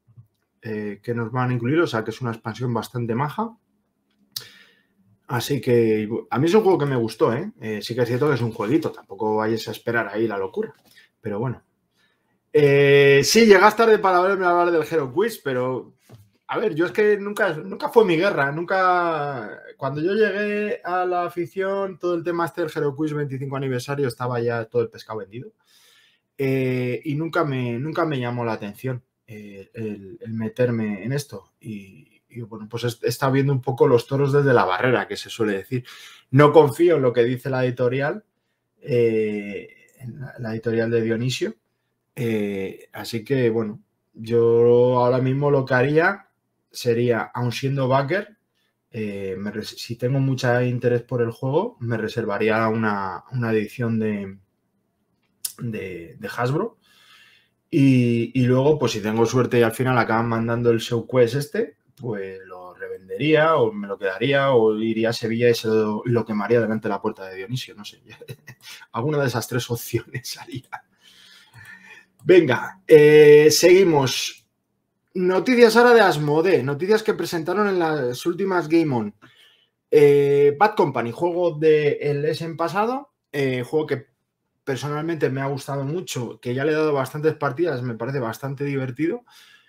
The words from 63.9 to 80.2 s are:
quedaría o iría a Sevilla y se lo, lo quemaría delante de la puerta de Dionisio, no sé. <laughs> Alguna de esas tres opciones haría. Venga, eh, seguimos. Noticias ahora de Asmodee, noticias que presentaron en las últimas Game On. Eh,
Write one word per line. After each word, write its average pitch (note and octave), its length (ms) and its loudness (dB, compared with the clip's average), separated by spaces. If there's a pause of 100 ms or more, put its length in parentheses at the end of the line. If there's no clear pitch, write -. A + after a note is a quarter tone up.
quedaría C3+ 540 0
o A2 260 4
iría A2 320 -2
a A#2 40 -2
Sevilla A#2 360 0
y A#2 60 4
se A2+ 120 -8
lo, G#2+ 380 0
lo A#2 200 0
quemaría A2 360 0
delante A2 260 -4
de G2+ 60 -2
la G2 80 -6
puerta G#2+ 260 -8
de F#2 80 -14
Dionisio, F#2+ 400 -12
no G2+ 80 -18
sé. - 220 -20
<laughs> - 880 -20
Alguna C#3+ 280 -2
de C#3 80 0
esas B2 200 -4
tres B2 240 -6
opciones - 640 -8
haría. - 320 -16 (1500)
Venga, D#3 640 4
eh, D3+ 600 10
seguimos. E3+ 1000 4 (680)
Noticias F#3+ 600 4
ahora A#3+ 200 8
de A3+ 60 8
Asmodee, D#3 600 2
noticias E3 400 0
que G#3 140 -2
presentaron F3+ 520 -2
en F#3+ 120 0
las D3 480 -2
últimas F3 420 -2
Game D#3+ 260 2
On. G#2+ 200 -4 (720)
Eh, C#3+ 720 4